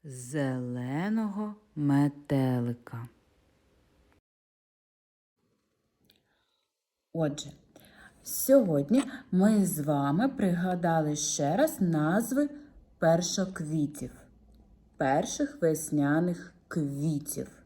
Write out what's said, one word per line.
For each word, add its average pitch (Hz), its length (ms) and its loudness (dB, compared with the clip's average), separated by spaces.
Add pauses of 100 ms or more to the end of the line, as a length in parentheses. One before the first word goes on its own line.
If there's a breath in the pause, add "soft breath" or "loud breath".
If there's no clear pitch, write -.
Зеленого 139 1500 -4 (220)
метелика. 131 1300 0 (4000)
Отже, 147 400 -2 (720 loud breath)
сьогодні 220 800 4 (280 loud breath)
ми 196 360 4
з 151 140 -4
вами 147 480 2
пригадали 175 880 0
ще 151 400 -2
раз 311 240 0
назви 190 680 2 (480 loud breath)
першоквітів, 165 1120 0 (880)
перших 156 680 0
весняних 156 920 0 (140)
квітів. 143 800 -4 (180)